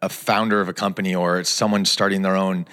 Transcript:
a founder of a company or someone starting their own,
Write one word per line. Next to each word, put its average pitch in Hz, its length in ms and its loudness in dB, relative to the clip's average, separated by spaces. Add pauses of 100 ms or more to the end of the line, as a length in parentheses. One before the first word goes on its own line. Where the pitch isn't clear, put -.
a 95 60 0
founder 104 540 0
of 90 80 -2
a 90 40 -4
company 95 400 -2
or 90 300 0
someone 104 400 0
starting 98 380 2
their 95 160 2
own, 95 360 0